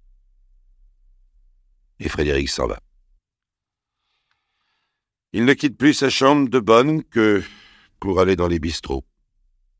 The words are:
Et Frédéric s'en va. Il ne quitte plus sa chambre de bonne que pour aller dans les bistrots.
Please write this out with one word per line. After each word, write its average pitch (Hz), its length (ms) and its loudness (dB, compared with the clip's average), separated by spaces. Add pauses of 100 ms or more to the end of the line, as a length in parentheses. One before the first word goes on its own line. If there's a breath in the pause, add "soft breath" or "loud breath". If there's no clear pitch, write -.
(2000)
Et 73 80 -10
Frédéric 71 400 -2
s'en 64 200 -6
va. 52 120 -8 (2500)
Il 113 140 -2
ne 135 80 4
quitte 131 220 -2
plus 139 200 2
sa 135 160 0
chambre 139 360 2
de 120 120 0
bonne 123 440 2
que 107 400 0 (560 loud breath)
pour 95 200 -4
aller 92 160 2
dans 87 120 -2
les 85 120 -2
bistrots. 71 440 -8 (760)